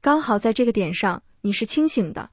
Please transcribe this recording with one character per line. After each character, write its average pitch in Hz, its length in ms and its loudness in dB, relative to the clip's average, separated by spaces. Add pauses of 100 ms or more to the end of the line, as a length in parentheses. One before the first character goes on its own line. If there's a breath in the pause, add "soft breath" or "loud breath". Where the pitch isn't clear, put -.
刚 294 180 4
好 220 180 0
在 226 140 2
这 247 140 2
个 233 60 2
点 180 200 -2
上， 180 300 -2 (180)
你 202 120 -2
是 220 140 -2
清 311 220 0
醒 185 240 -2
的。 - 200 -10